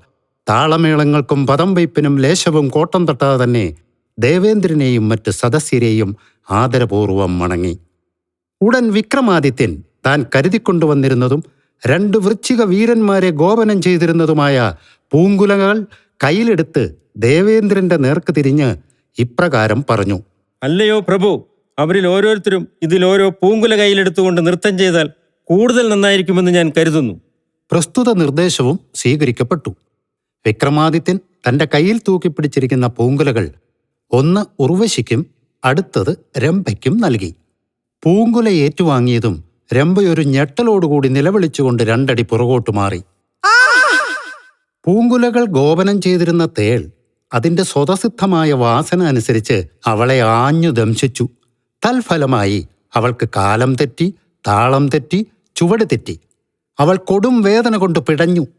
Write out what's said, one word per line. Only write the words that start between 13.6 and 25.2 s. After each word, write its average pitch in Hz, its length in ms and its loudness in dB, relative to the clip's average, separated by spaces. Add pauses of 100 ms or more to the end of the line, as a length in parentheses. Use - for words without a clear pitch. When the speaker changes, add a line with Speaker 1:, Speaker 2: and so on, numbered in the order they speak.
Speaker 1:
ചെയ്തിരുന്നതുമായ 156 920 0 (380)
പൂങ്കുലകൾ 196 720 2 (380)
കയ്യിലെടുത്ത് 160 720 0 (220)
ദേവേന്ദ്രന്റെ 190 800 2
നേർക്ക് 147 400 0
തിരിഞ്ഞ് 135 420 0 (420)
ഇപ്രകാരം 120 720 -2
പറഞ്ഞു. 101 300 -2 (440)
Speaker 2:
"അല്ലയോ 214 360 0
പ്രഭു, 185 460 -2 (340)
അവരിൽ 180 280 0
ഓരോരുത്തരും 196 600 0 (160)
ഇതിൽ 180 220 2
ഓരോ 196 240 4
പൂങ്കുല 220 460 2
കയ്യിലെടുത്തുകൊണ്ട് 190 720 0
നൃത്തം 180 300 -2
ചെയ്താൽ 170 320 0 (340)